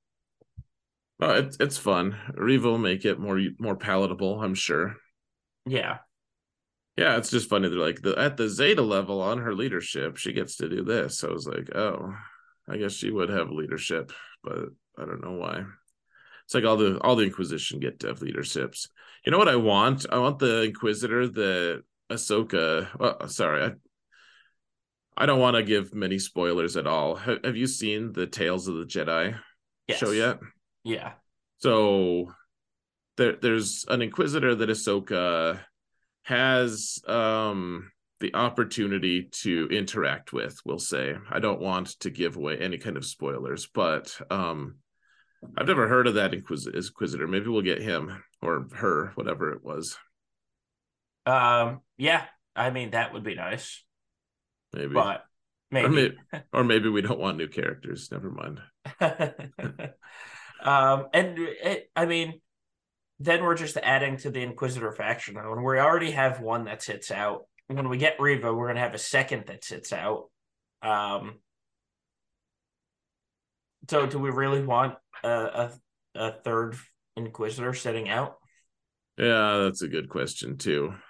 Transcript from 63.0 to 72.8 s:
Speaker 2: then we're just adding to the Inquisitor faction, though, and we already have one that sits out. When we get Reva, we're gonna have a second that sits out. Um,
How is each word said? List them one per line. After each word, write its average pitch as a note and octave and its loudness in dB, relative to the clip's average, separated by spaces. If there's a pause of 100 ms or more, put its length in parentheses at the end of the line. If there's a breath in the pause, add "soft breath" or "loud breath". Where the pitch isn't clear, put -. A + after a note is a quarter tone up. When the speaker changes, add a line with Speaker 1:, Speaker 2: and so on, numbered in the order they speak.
Speaker 2:
then E3+ 2
we're E3+ 4
just D#3 -4
adding C3+ 2
to C#3 -6
the B2 -4
Inquisitor B2 -4
faction, G#2+ -6
though, G#2+ -8
and B2 -6
we C3 2
already E3 4
have C3 2
one A#2 -2
that G#2+ -10
sits G2+ -8
out. G2+ -4 (240)
When C3+ -4
we B2 -2
get D#3 2
Reva, C3+ 2
we're A#2+ -2
gonna A#2+ -2
have A#2+ 0
a A2 -8
second C3+ -2
that - -16
sits - -10
out. G2+ -4 (520)
Um, G#2 -2 (2500)